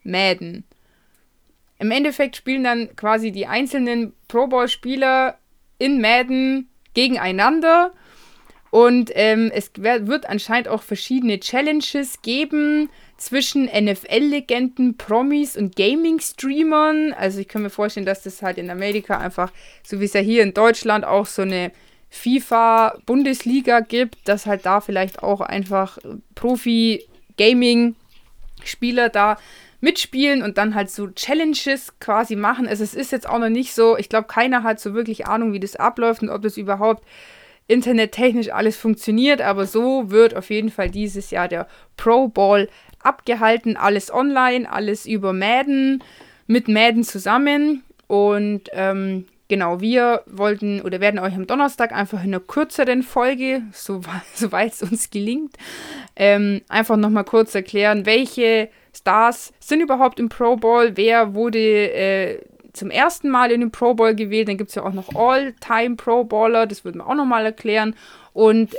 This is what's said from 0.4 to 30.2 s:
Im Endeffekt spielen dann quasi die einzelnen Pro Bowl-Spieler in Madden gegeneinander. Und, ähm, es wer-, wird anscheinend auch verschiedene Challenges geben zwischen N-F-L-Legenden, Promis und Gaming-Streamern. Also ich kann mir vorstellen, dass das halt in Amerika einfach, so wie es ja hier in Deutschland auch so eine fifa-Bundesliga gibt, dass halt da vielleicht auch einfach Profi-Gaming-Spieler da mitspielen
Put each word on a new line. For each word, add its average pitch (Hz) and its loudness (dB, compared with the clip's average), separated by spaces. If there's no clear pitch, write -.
Im 214 -2
Endeffekt 285 -2
spielen 262 -4
dann 233 -2
quasi 220 -2
die 196 -6
einzelnen 240 -2
Pro 254 0
Bowl-Spieler 262 0
in 269 2
Madden 254 2
gegeneinander. 269 2
Und, 240 6
ähm, 220 4
es 208 -6
wer-, 214 0
wird 269 -2
anscheinend 220 -4
auch 214 -4
verschiedene 226 -2
Challenges 285 -4
geben 294 -2
zwischen 262 -2
N-F-L-Legenden, 247 0
Promis 277 -2
und 202 -4
Gaming-Streamern. 311 0
Also 196 -4
ich 196 -8
kann 214 -6
mir 202 -6
vorstellen, 208 -4
dass 196 -4
das - -14
halt 185 -6
in 180 -8
Amerika 202 -4
einfach, 185 -4
so 196 -8
wie 208 -2
es 202 -4
ja 202 2
hier 220 4
in 196 0
Deutschland 214 2
auch 202 2
so - -8
eine 180 -4
fifa-Bundesliga 240 2
gibt, 226 -4
dass 202 0
halt 202 -2
da 196 2
vielleicht 190 -6
auch 196 0
einfach 190 -4
Profi-Gaming-Spieler 240 -2
da 208 0
mitspielen 269 0